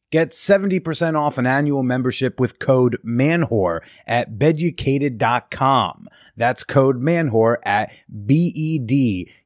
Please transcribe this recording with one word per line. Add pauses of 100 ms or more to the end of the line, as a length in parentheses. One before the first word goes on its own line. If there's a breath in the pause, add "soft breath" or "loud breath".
(120)
Get
seventy
percent
off
an
annual
membership
with
code
manwhore (260 loud breath)
at
beducated
dot
com. (260 soft breath)
That's
code
manwhore
at (340 loud breath)
B
E
D (160 loud breath)